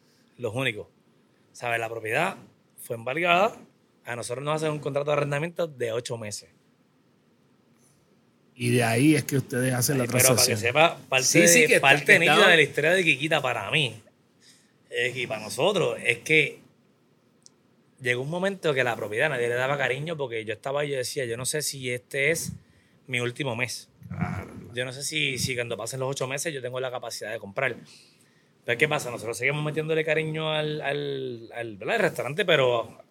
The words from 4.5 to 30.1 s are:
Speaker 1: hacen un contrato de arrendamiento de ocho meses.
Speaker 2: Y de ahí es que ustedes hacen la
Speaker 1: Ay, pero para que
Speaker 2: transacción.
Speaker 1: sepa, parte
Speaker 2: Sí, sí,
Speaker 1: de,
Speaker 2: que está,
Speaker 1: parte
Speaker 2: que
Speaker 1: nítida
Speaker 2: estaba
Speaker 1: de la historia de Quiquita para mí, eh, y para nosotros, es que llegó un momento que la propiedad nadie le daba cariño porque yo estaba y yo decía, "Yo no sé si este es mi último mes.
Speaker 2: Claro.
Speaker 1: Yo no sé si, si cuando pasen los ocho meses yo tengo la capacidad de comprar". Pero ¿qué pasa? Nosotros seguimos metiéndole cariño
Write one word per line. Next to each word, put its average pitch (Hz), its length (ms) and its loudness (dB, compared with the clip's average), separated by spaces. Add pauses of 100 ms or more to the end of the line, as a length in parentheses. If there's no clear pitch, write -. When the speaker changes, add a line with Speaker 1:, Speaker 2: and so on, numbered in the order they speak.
Speaker 1:
hacen 156 160 0
un 151 80 -4
contrato 143 300 -2
de 147 60 2
arrendamiento 143 520 -2
de 120 240 -4
ocho 120 260 -6
meses. 107 320 -10 (2000)
Speaker 2:
Y 120 160 -2
de 120 140 4
ahí 127 300 6
es 139 100 0
que 139 140 -2
ustedes 127 340 -2
hacen 127 260 0
la 123 60 0
Speaker 1:
Ay, 120 80 -6
pero 127 60 2
para 127 40 4
que 131 120 6 (100)
Speaker 2:
transacción. 123 140 0
Speaker 1:
sepa, 147 400 4 (100)
parte 131 160 2
Speaker 2:
Sí, 170 240 6
sí, 170 140 8
Speaker 1:
de, 151 60 6
Speaker 2:
que 233 80 6
está, 143 120 6
Speaker 1:
parte 139 160 6
Speaker 2:
que 196 140 8
Speaker 1:
nítida 151 160 6
Speaker 2:
estaba 196 160 8
Speaker 1:
de 165 60 8
la 151 60 6
historia 147 300 2
de 190 120 4
Quiquita 151 360 2
para 113 300 -2
mí, 127 240 0 (960)
eh, 123 240 -2
y 123 120 -6
para 107 160 -6
nosotros, 131 600 0
es 117 140 0
que 151 420 0 (1400)
llegó 123 220 -2
un 139 80 -6
momento 180 440 -2
que 127 100 2
la 120 100 0
propiedad 110 360 -2
nadie 120 180 0
le 120 60 0
daba 135 240 0
cariño 139 380 -2
porque 117 280 -6
yo 107 80 -6
estaba 139 320 -4
y 143 60 -4
yo 135 60 -4
decía, 131 280 -4
"Yo 117 120 -4
no 127 100 -6
sé 151 160 -4
si 131 280 -6
este 139 400 -2
es - 220 -2 (540)
mi 127 140 -2
último 120 360 -4
mes. 120 320 -6 (200)
Speaker 2:
Claro. 95 420 -6 (240)
Speaker 1:
Yo 123 100 -2
no 131 80 -8
sé 139 100 -12
si, 143 360 -2
si 131 160 -2
cuando 117 220 -4
pasen 117 240 -8
los 131 100 -2
ocho 135 180 -4
meses 143 240 -4
yo 135 80 -8
tengo 123 180 -8
la 127 120 -4
capacidad 117 420 -10
de 113 60 -6
comprar". 107 380 -4 (880)
Pero 120 140 -2
¿qué 151 80 6
pasa? 139 240 -2
Nosotros 113 280 -8
seguimos 147 260 -2
metiéndole 156 400 -2
cariño 156 480 -2